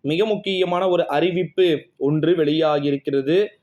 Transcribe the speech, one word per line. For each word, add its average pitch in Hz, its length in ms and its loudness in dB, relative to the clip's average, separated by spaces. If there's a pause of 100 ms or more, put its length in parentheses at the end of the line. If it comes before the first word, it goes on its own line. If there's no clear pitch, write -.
மிக 175 220 0
முக்கியமான 185 520 -2 (100)
ஒரு 170 100 2 (120)
அறிவிப்பு 180 520 0 (400)
ஒன்று 156 320 2
வெளியாகியிருக்கிறது. 147 960 0 (260)